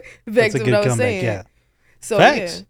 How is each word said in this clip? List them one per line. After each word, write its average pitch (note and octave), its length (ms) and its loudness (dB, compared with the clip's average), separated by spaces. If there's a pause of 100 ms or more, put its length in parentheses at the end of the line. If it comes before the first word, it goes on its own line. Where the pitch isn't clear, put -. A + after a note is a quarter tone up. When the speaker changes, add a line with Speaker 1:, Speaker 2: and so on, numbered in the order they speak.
(280)
Speaker 1:
Back A3 240 0
Speaker 2:
That's - 20 -8
Speaker 1:
to A3 60 -2
Speaker 2:
a - 20 -2
Speaker 1:
what G#3+ 40 -6
Speaker 2:
good - 100 2
Speaker 1:
I - 40 2
was G#3 100 0
Speaker 2:
comeback, A#2+ 80 -2 (100)
Speaker 1:
saying. F#3+ 180 -4
Speaker 2:
yeah. G2+ 180 -6 (560)
Speaker 1:
So, G#3 200 -2
Speaker 2:
Facts. G3 500 2